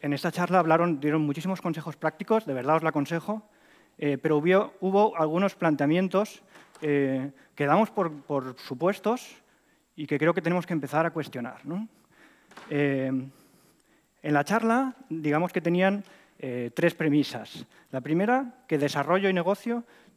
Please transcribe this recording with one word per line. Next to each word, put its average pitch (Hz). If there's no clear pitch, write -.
en 147
esta 160
charla 180
hablaron, 165
dieron 151
muchísimos 156
consejos 165
prácticos, 214
de 143
verdad 131
os 160
la 160
aconsejo, 165
eh, 143
pero 156
hubo, 185
hubo 196
algunos 165
planteamientos, 170
eh, 139
que 143
damos 185
por, 175
por 131
supuestos 196
y 156
que 143
creo 160
que 170
tenemos 170
que 175
empezar 143
a 165
cuestionar, 131
¿no? 196
Eh, 139
en 151
la 143
charla, 226
digamos 160
que 180
tenían, 185
eh, 123
tres 170
premisas. 147
La 131
primera, 214
que 156
desarrollo 151
y 190
negocio 202